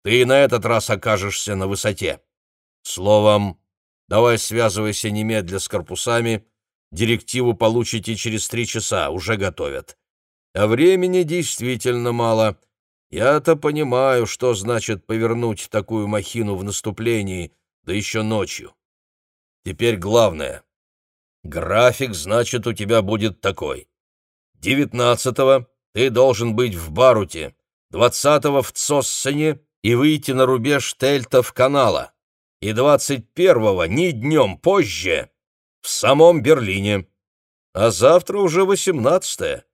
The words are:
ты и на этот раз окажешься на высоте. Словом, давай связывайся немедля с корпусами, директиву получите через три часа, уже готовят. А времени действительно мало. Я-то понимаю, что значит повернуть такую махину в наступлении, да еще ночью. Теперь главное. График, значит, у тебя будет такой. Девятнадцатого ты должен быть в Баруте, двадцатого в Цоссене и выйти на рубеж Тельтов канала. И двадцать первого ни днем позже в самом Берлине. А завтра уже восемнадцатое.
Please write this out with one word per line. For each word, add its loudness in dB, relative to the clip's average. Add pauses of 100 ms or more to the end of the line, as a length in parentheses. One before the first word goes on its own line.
ты 2
и 6
на 4
этот 2
раз 0
окажешься -2
на -4
высоте. -4 (600)
Словом, 2 (500)
давай 2
связывайся -2
немедля -4
с -8
корпусами, -4 (460)
директиву -2
получите -2
через -6
три -6
часа, -4
уже -4
готовят. -8 (580)
А 2
времени 2
действительно -4
мало. 0 (520)
Я-то 2
понимаю, 0
что -2
значит -4
повернуть -2
такую -4
махину -4
в -8
наступлении, -4 (300)
да -6
еще -4
ночью. -4 (920)
Теперь -2
главное. 0 (800)
График, 0
значит, -2
у -4
тебя 0
будет -2
такой. -6 (640)
Девятнадцатого 0 (280)
ты 2
должен 2
быть 0
в -12
Баруте, 2 (340)
двадцатого 2
в -8
Цоссене -2 (220)
и 2
выйти 2
на 4
рубеж 0
Тельтов 0
канала. 2 (480)
И -4
двадцать 0
первого 2
ни 0
днем 0
позже -2 (520)
в -12
самом 4
Берлине. 0 (680)
А 2
завтра 4
уже 2
восемнадцатое. -2